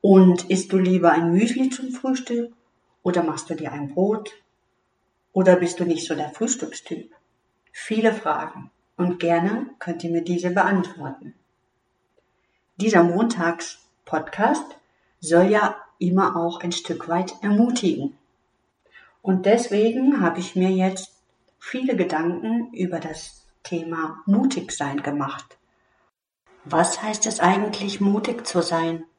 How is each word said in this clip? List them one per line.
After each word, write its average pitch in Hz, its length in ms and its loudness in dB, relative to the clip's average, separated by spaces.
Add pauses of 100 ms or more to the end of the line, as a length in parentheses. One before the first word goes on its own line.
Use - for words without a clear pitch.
Und 185 480 8
isst 185 240 0
du 190 60 4
lieber 180 320 4
ein 170 200 2
Müsli 240 380 2
zum 254 220 -8
Frühstück 240 600 -4 (520)
oder 175 180 0
machst 160 300 -6
du 156 40 -6
dir 151 160 -10
ein 143 220 -10
Brot? 208 380 -2 (1000)
Oder 180 260 6
bist 175 220 -2
du 180 60 0
nicht 160 220 -2
so 160 80 -4
der 147 160 -6
Frühstückstyp? - 840 -8 (680)
Viele 220 320 2
Fragen 147 600 -6 (240)
und 175 240 -2
gerne 170 580 0
könnt 170 260 -10
ihr 170 60 -6
mir 170 140 -2
diese 175 260 -2
beantworten. 185 840 -2 (1400)
Dieser 196 260 4
Montagspodcast 175 1600 -2 (540)
soll 175 320 4
ja - 240 2 (240)
immer 180 380 2
auch 170 240 -4
ein 175 100 -6
Stück - 360 -8
weit 180 360 -4
ermutigen. 208 720 0 (1040)
Und 185 240 0
deswegen 233 760 2
habe 175 180 0
ich - 160 -8
mir 185 160 2
jetzt 190 400 -2 (480)
viele 254 360 -4
Gedanken 180 800 -2
über 180 260 -4
das - 460 -14 (160)
Thema 165 640 -8
mutig 254 460 2
sein 143 320 -6
gemacht. 143 560 -8 (1040)
Was 160 380 0
heißt 214 240 -2
es 214 120 -6
eigentlich, 202 600 0
mutig 220 460 0
zu 175 160 0
sein? 165 400 -4 (140)